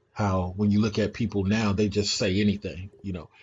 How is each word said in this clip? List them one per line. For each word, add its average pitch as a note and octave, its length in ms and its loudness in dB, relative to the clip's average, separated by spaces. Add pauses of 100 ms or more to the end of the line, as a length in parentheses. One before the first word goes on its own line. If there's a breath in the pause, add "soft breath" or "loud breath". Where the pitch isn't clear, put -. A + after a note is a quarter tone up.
(120)
how F#2+ 440 0
when G#2 140 2
you G#2 100 4
look G#2+ 180 0
at G2+ 140 0
people G2+ 320 -2
now, G#2+ 280 2
they G#2 160 2
just G2+ 280 0
say G2+ 240 0
anything, F#2+ 480 -2 (140)
you G2 100 -8
know. F2+ 160 -10 (140 soft breath)